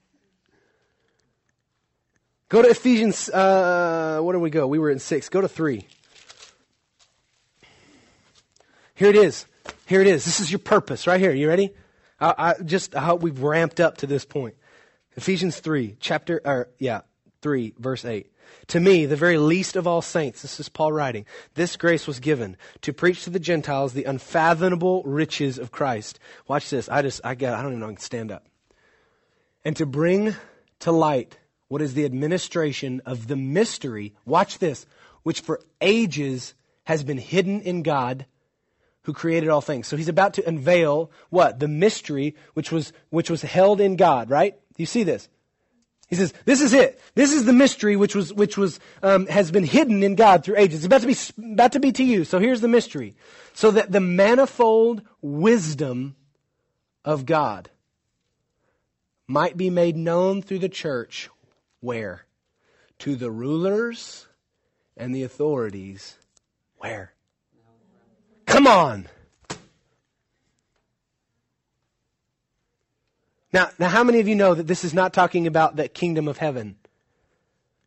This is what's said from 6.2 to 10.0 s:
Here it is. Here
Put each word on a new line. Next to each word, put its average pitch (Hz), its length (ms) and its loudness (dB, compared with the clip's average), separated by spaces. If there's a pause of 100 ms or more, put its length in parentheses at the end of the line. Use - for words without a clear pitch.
Here 202 140 6
it 202 60 6
is. 190 300 4 (400)
Here 190 160 4